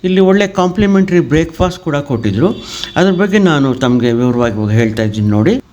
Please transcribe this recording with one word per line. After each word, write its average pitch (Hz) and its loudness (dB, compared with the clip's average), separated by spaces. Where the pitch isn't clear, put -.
ಇಲ್ಲಿ 185 2
ಒಳ್ಳೆ 190 4
ಕಾಂಪ್ಲಿಮೆಂಟ್ರಿ 190 0
ಬ್ರೇಕ್‌ಫಾಸ್ಟ್ 165 -2
ಕೂಡ 143 -4
ಕೊಟ್ಟಿದ್ದರು. 123 -2
ಅದ್ರ 180 2
ಬಗ್ಗೆ 190 0
ನಾನು 143 2
ತಮಗೆ 123 0
ವಿವರವಾಗಿ 120 0
ಇವಾಗ 107 -2
ಹೇಳ್ತಾ 110 0
ಇದ್ದೀನಿ 104 -2
ನೋಡಿ. 131 2